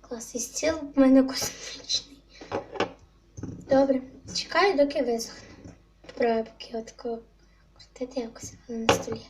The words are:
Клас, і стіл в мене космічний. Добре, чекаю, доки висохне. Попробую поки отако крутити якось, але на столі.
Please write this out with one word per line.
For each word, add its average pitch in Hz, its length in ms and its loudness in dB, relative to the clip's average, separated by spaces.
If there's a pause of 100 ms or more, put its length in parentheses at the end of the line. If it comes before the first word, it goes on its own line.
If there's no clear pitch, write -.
Клас, - 340 -12
і 247 40 -4
стіл 302 360 -2
в 285 240 -6
мене 262 240 10
космічний. - 1000 -4 (1500)
Добре, 269 320 4 (320)
чекаю, 370 420 2
доки 285 260 2
висохне. 233 460 -4 (580)
Попробую 226 380 0
поки - 340 -12
отако 226 400 -10 (540)
крутити - 480 -10
якось, - 320 -12 (160)
але 233 100 -8
на 226 160 2
столі. - 360 -8